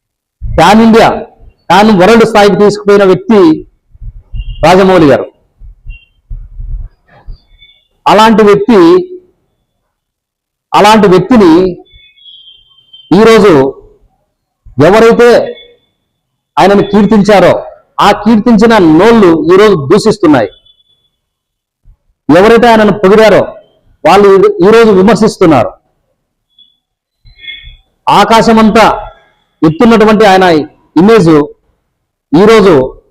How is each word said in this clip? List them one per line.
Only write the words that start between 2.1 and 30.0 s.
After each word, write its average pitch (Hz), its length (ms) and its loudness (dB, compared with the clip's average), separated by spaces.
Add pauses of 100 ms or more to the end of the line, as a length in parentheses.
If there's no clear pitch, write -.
స్థాయికి 202 300 0
తీసుకుపోయిన 202 480 0
వ్యక్తి 196 360 0 (1300)
రాజమౌళి 185 460 0
గారు. 104 140 -2 (2750)
అలాంటి 208 360 0
వ్యక్తి, 202 360 0 (2000)
అలాంటి 208 300 0
వ్యక్తిని 185 440 2 (1700)
ఈరోజు 220 340 4 (1300)
ఎవరైతే 226 420 2 (1300)
ఆయనను 196 320 0
కీర్తించారో 202 600 0 (500)
ఆ 185 100 0
కీర్తించిన 226 640 0
నోళ్ళు 190 520 2 (240)
ఈరోజు 202 220 2 (160)
దూషిస్తున్నాయి. 208 580 0 (1900)
ఎవరైతే 220 300 0
ఆయనను 214 320 0
పొగిడారో 202 420 2 (680)
వాళ్ళు 196 280 2
ఈ-, 190 320 0
ఈరోజు 220 240 2
విమర్శిస్తున్నారు. 190 800 0 (2500)
ఆకాశమంతా 220 760 0 (840)
ఎత్తున్నటువంటి 220 580 0